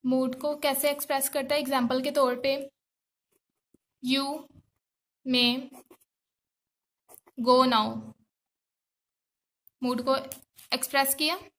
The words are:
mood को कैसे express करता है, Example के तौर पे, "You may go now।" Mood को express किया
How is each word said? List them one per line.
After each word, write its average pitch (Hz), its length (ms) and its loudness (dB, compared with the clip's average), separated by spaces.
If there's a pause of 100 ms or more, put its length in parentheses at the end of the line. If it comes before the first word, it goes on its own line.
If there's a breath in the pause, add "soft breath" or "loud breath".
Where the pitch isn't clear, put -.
mood 262 340 0
को 294 160 -2
कैसे 285 340 0
express 277 380 -2
करता 277 260 -2
है, 302 60 2
Example 254 420 0
के 285 80 0
तौर 247 360 2
पे, 277 240 -2 (1400)
"You 277 420 -2 (800)
may 254 400 2 (1800)
go 254 180 8
now।" 226 460 0 (1700)
Mood 247 200 -2
को 262 140 2 (580)
express 269 400 0
किया 311 220 0 (220)